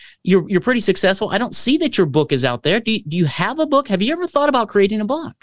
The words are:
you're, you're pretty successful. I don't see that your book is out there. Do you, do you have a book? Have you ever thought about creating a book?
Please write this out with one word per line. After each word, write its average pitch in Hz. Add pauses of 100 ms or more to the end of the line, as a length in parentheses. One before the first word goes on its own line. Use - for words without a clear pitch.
(220)
you're, 180
you're 185
pretty 240
successful. 190
I 196
don't 240
see 262
that 302
your 185
book 143
is 131
out 123
there. 190
Do 220
you, 214
do 151
you 175
have 190
a 311
book? 277
Have 190
you 233
ever 349
thought 294
about 247
creating 208
a 214
book? 285